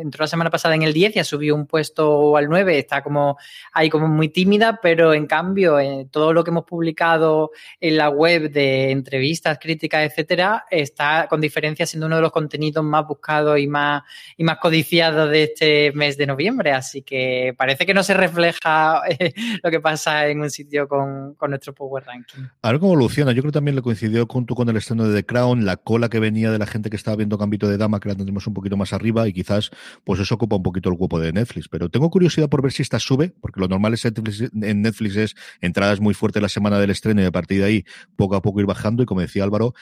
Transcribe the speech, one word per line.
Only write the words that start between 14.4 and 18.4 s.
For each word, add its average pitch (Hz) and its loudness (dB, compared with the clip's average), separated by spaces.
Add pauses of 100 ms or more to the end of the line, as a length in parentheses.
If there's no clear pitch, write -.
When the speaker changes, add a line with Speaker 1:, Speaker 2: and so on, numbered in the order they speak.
Speaker 1:
más 160 0
codiciados 160 2
de 156 4
este 151 2
mes 143 -2
de 143 0
noviembre. 156 0
Así 135 -4
que 127 -2
parece 135 0
que 190 0
no 196 4
se 190 2
refleja, 165 2